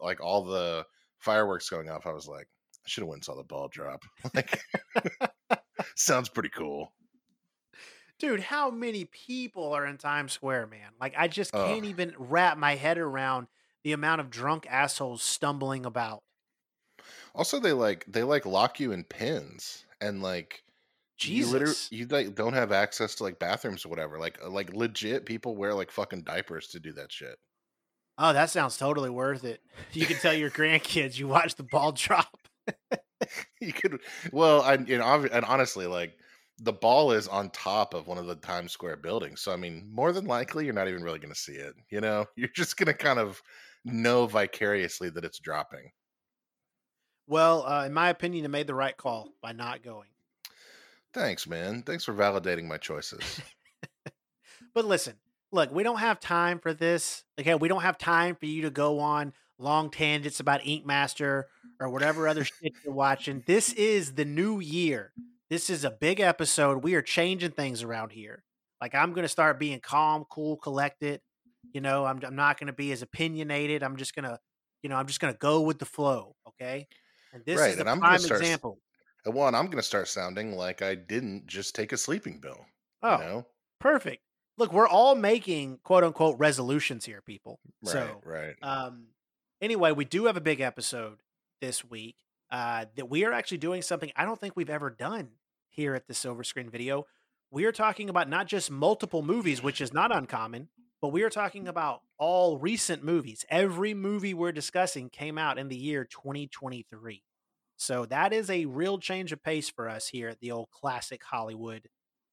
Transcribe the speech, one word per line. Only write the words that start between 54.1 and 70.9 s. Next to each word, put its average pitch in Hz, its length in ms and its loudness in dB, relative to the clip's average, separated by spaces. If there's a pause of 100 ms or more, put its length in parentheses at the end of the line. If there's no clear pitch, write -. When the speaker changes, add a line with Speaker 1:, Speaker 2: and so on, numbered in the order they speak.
Speaker 2:
But 226 100 2
listen, 160 300 0 (380)
look, 156 180 4
we 180 140 0
don't 226 160 0
have 220 180 2
time 175 400 2
for 160 160 -2
this. 165 500 0 (160)
Okay, 160 140 6
we 160 140 4
don't 185 140 2
have 180 140 2
time 170 380 4
for 156 120 -10
you 156 160 -4
to 151 80 -2
go 147 280 2
on 147 340 0 (240)
long 147 340 2
tangents 147 500 0
about 139 260 2
Ink 151 180 -2
Master 139 600 0 (340)
or 131 80 -2
whatever 151 380 2
other 156 180 2
Speaker 1:
<laughs> - 180 -10
Speaker 2:
shit 156 100 -4 (120)
you're 143 80 -6
watching. 135 540 0
This 208 260 4
is 202 420 2
the 147 100 0
new 180 340 0
year. 151 540 -2 (380)
This 165 200 -2
is 151 140 -2
a 135 60 2
big 170 300 2
episode. 151 600 4
We 180 120 2
are 147 80 4
changing 175 500 0
things 127 300 -4
around 113 300 -6
here. 107 320 -18 (360)
Like, 123 140 -8
I'm 160 180 4
gonna 170 160 -2
start 151 300 4
being 143 220 -4
calm, 156 500 2
cool, 151 260 -4
collected. 143 640 -2 (520)